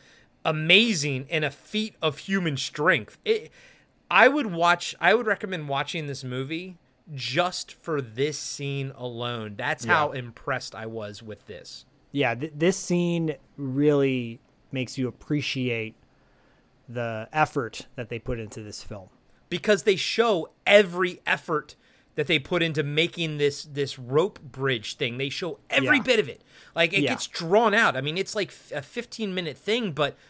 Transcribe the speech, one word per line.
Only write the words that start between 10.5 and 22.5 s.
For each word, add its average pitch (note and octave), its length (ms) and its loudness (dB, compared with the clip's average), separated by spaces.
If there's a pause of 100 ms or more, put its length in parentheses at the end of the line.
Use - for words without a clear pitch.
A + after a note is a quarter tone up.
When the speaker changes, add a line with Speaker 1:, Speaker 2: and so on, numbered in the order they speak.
Speaker 1:
I A2 120 -10
was G#2+ 360 -10
with G#2+ 260 -14
this. - 380 -16 (260)
Speaker 2:
Yeah, C3 220 2
th-, C#3+ 220 -6
this E3+ 200 4
scene E3+ 600 0 (200)
really C3+ 840 2 (320)
makes C3 260 -6
you B2+ 100 0
appreciate A#2+ 840 -4 (960)
the A#2 440 -6
effort C#3 540 0 (100)
that A#2 140 -10
they A#2+ 80 -6
put A#2+ 220 -6
into A2 240 -12
this G#2 180 -12
film. G2 280 -14 (380)
Speaker 1:
Because G3+ 360 2
they G3 120 4
show A3 540 2 (160)
every F3+ 600 6
effort E3+ 480 -2 (400)
that D3+ 100 -2
they D#3 140 2
put E3 240 -2